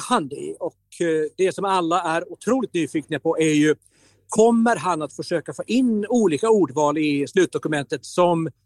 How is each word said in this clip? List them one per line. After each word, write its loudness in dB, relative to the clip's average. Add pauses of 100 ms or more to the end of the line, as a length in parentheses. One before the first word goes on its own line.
han 0
det, -10
och, -8
eh, 0 (120)
det 0
som -6
alla 0
är -4
otroligt -2
nyfikna -4
på -2
är 2
ju, 4 (540)
kommer 4
han -2
att -8
försöka -6
få -8
in 0
olika 2
ordval 2
i 0
slutdokumentet -2
som 0 (160)